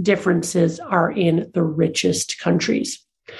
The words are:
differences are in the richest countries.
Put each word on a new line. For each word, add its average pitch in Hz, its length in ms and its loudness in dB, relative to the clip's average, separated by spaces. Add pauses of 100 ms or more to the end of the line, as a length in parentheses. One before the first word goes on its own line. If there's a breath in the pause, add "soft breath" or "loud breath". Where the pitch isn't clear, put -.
differences 175 760 2
are 170 320 0
in 170 420 0
the 175 100 0
richest 160 760 -2
countries. - 640 -2 (380 loud breath)